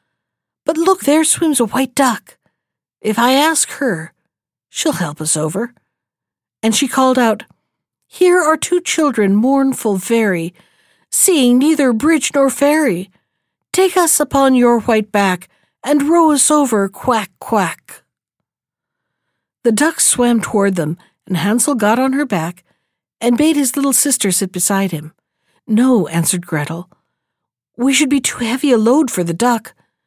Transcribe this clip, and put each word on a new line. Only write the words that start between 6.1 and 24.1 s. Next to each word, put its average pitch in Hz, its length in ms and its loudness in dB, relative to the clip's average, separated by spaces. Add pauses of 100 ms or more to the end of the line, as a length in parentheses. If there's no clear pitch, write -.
And 220 140 0
she 269 120 0
called 262 300 2
out, 226 280 0 (600)
"Here 359 360 2
are 311 160 2
two 349 240 -2
children, 233 540 0
mournful 254 640 0
very, 185 560 -2 (560)
seeing 254 480 2
neither 277 360 2
bridge 294 420 0
nor 277 160 2
ferry. 277 580 0 (640)
Take 370 240 2
us 339 220 2
upon 277 340 2
your 240 280 4
white 220 300 -2
back, 190 380 -2 (340)
and 285 260 0
row 330 220 4
us 285 200 2
over, 240 360 2
quack, 214 520 -4
quack." - 640 -4 (1600)
The 233 80 0
duck 302 280 -2
swam 240 420 0
toward 196 340 -2
them, 165 220 -4 (280)
and 185 120 -4
Hansel 214 360 -2
got 214 240 0
on 262 160 0
her 285 120 -2
back 175 380 -6 (560)
and 240 180 0
bade 311 180 2
his 285 200 -2
little 277 180 0
sister 254 380 -2